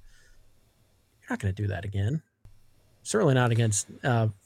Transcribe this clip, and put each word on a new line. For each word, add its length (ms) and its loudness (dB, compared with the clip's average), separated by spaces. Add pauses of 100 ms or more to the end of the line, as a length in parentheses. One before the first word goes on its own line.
(1200)
You're 100 -16
not 80 -4
gonna 140 -2
do 140 -4
that 180 -6
again. 360 -2 (840)
Certainly 320 2
not 160 4
against, 360 0 (160)
uh, 260 2 (160)